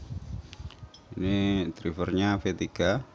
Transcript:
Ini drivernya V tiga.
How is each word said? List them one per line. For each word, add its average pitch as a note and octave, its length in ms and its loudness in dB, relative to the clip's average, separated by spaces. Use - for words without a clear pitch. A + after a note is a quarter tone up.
Ini G2 560 2
drivernya F2+ 640 2
V F#2+ 160 0
tiga. F2 480 2